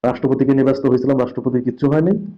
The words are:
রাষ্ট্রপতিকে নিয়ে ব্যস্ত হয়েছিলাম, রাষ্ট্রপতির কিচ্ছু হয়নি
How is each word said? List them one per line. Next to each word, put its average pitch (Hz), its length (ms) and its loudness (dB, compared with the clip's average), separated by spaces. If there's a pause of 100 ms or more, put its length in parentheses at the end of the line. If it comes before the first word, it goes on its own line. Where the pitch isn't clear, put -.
রাষ্ট্রপতিকে 127 500 0
নিয়ে 135 160 4
ব্যস্ত 135 220 -2
হয়েছিলাম, 127 260 2
রাষ্ট্রপতির 123 500 -2
কিচ্ছু 127 240 -4
হয়নি 160 220 2 (240)